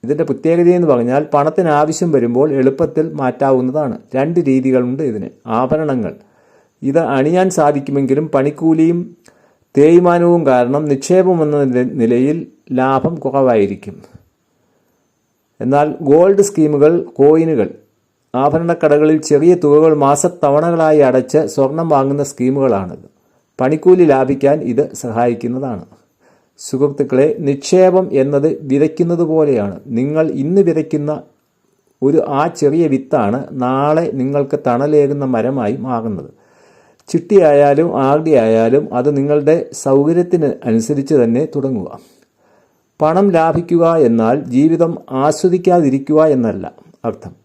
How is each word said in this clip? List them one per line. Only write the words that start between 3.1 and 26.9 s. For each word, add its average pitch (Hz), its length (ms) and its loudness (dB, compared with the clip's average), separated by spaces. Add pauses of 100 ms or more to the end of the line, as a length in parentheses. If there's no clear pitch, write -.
മാറ്റാവുന്നതാണ്. 131 800 -2 (180)
രണ്ട് 156 260 -2
രീതികളുണ്ട് 131 640 -2
ഇതിന്. 107 260 -6 (220)
ആഭരണങ്ങൾ. 127 640 -2 (680)
ഇത് 139 280 0
അണിയാൻ 156 400 0
സാധിക്കുമെങ്കിലും 143 800 -2
പണിക്കൂലിയും 160 720 0 (760)
തേയ്മാനവും 175 680 4
കാരണം 131 400 2
നിക്ഷേപമെന്ന 156 760 0
നില-, 127 320 -2
നിലയിൽ 123 440 0 (340)
ലാഭം 131 440 -2
കുറവായിരിക്കും. 117 800 -2 (1600)
എന്നാൽ 139 280 0 (140)
ഗോൾഡ് 180 440 4
സ്കീമുകൾ, 151 480 2 (200)
കോയിനുകൾ, 151 540 2 (680)
ആഭരണക്കടകളിൽ 156 880 2
ചെറിയ 151 340 2
തുകകൾ 156 400 4
മാസത്തവണകളായി 151 1040 2
അടച്ച് 127 460 2
സ്വർണം 143 420 -2
വാങ്ങുന്ന 139 340 0
സ്കീമുകളാണിത്. 127 840 -2 (540)
പണിക്കൂലി 165 460 4
ലാഭിക്കാൻ 135 580 2
ഇത് 120 180 -2 (120)
സഹായിക്കുന്നതാണ്. 120 880 -6 (760)
സുഹൃത്തുക്കളെ, 139 680 -2 (120)